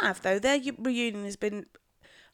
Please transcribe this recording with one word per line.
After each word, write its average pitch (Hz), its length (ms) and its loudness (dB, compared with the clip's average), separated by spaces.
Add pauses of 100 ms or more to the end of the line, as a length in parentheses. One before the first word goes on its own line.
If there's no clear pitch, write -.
have, 190 200 0
though. 190 160 2
Their 262 180 4
u-, 269 220 -2
reunion 233 460 0
has 202 120 -6
been, 208 300 -4 (680)